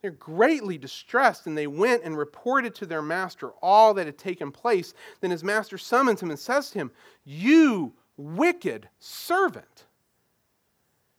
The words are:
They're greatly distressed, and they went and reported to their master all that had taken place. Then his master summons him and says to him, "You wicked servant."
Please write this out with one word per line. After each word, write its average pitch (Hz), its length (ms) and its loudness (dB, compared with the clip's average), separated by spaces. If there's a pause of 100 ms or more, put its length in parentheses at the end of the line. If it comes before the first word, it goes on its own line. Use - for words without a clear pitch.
They're 196 80 -8
greatly 190 680 0
distressed, 214 680 -2
and 156 100 -6
they 151 100 -4
went 202 360 0
and 160 160 -8
reported 240 560 -2
to 196 120 -12
their 160 160 -6
master 165 500 -6 (100)
all 214 320 6
that 180 120 -4
had 147 120 -14
taken 180 320 -8
place. 196 440 -2 (260)
Then 185 100 -4
his 165 140 -4
master 208 340 -2
summons 247 420 2
him 175 100 -6
and 143 80 -8
says 277 320 -4
to 208 80 -8
him, 131 120 -6 (340)
"You 202 680 4 (240)
wicked 165 720 -4 (100)
servant." - 880 -4 (1300)